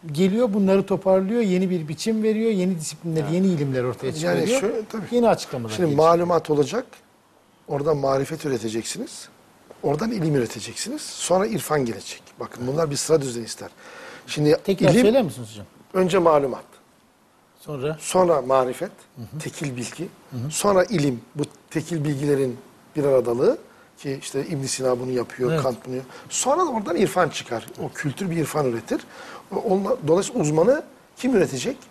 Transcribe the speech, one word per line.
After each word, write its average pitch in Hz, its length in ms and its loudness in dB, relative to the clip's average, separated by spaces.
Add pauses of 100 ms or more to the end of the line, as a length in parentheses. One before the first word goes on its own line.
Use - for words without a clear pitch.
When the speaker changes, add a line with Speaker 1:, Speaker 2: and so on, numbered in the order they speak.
(120)
Speaker 1:
geliyor, 196 420 2
bunları 196 320 4
toparlıyor, 190 540 2
yeni 185 300 2
bir 160 180 -2
biçim 220 340 -2
veriyor, 220 280 2
yeni 185 300 0
disiplinler, 160 420 -4
Speaker 2:
Evet. 147 100 -2
Speaker 1:
yeni 185 140 4
ilimler 139 380 0
ortaya 127 220 -4
Speaker 3:
Yani 131 120 -4
Speaker 1:
çıkarıyor. 175 420 2
Speaker 3:
şöyle, 220 240 -2
tabii. 220 260 -8
Speaker 1:
Yeni 240 180 4
açıklamalar 123 460 -2
Speaker 3:
Şimdi 180 120 0
Speaker 1:
geliştiriyor. 151 240 4
Speaker 3:
malumat 170 400 2
olacak, 147 360 0 (840)
oradan 147 280 0
marifet 139 480 -2
üreteceksiniz, 117 840 -6 (540)
oradan 156 280 0
ilim 165 240 0
üreteceksiniz, 123 680 -4
sonra - 440 0
irfan 151 380 -2
gelecek. 104 380 -8 (180)
Bakın 123 260 -10
bunlar 147 240 -2
bir 139 60 -4
sıra 151 260 2
düzeni 117 220 -6
ister. - 240 -14 (580)
Şimdi 151 380 2
Speaker 1:
Tekrar 170 260 4
Speaker 3:
ilim, 226 120 6
Speaker 1:
söyler 247 200 6
misiniz 123 300 -6
hocam? 104 140 -16 (280)
Speaker 3:
önce 185 240 4
malumat. 147 460 4 (960)
Speaker 1:
Sonra? 151 400 -6
Speaker 3:
Sonra 175 420 4
marifet, 131 480 2 (260)
Speaker 1:
Hı 120 60 -14
hı. 117 180 -12
Speaker 3:
tekil 147 360 -6
bilgi. 123 280 -8 (260)
Speaker 1:
Hı 131 60 -10
hı. 123 140 -6
Speaker 3:
Sonra 190 340 2
ilim, 143 360 0 (140)
bu 147 80 -4 (280)
tekil 156 340 -4
bilgilerin 139 520 0 (400)
bir 147 80 0
aradalığı 131 540 4 (400)
ki 139 240 -6
işte 139 240 -4
İbn 151 180 -4
Sina 127 360 -2
bunu 127 100 -6
yapıyor, 123 420 -2
Speaker 1:
Evet. 156 100 0
Speaker 3:
Kant 127 140 0 (100)
bunu 127 100 -8
yapıyor. 131 180 -10 (140)
Sonra 285 320 0
da 359 100 2
oradan 240 260 -4
irfan 185 320 2
çıkar. 117 380 -8 (160)
O 113 120 -6
kültür 165 360 -4
bir 165 60 -2
irfan 151 300 -2
üretir. 120 340 -2 (520)
O-, 196 60 -2
onunla, 202 380 0 (120)
dolayısıyla 190 320 2
uzmanı 170 420 4 (340)
kim 254 200 0
üretecek? 160 400 0 (140)